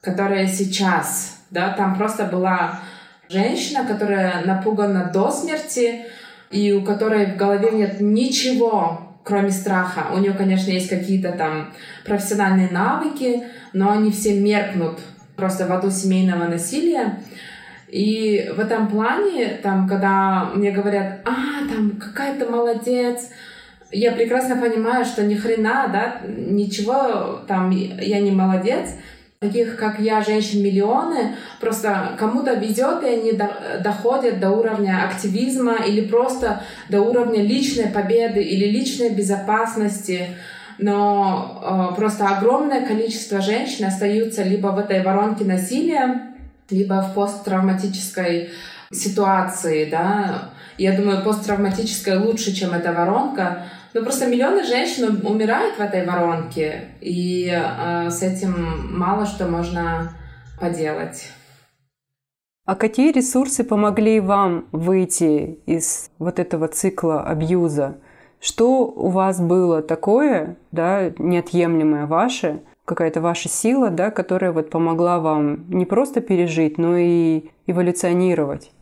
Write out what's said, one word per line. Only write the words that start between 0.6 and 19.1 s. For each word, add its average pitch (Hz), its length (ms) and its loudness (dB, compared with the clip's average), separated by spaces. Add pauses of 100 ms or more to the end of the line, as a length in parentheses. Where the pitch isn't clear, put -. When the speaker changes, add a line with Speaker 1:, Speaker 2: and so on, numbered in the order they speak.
Speaker 1:
да, 185 200 -2
там 190 260 0
просто 208 280 -2
была 180 560 0 (480)
женщина, 254 560 0
которая 196 600 0
напугана 190 680 0
до 202 180 2
смерти, 247 720 -2 (480)
и 202 220 2
у 196 120 2
которой 208 480 2
в - 40 -6
голове 202 360 2
нет 202 280 0
ничего, 226 1000 2 (240)
кроме 196 260 2
страха. 185 640 -2
У 185 40 2
нее, 196 160 2
конечно, 190 360 2
есть 185 180 -2
какие-то 180 440 0
там 156 400 -4 (320)
профессиональные 196 680 2
навыки, 247 760 0 (280)
но 196 180 2
они 214 220 4
все 208 260 0
меркнут 202 640 0 (360)
просто 185 300 -2
в 180 60 0
аду 190 180 0
семейного 185 540 2
насилия. 247 720 -2 (680)
И 214 680 0
в 202 40 -2
этом 214 280 0
плане, 233 760 0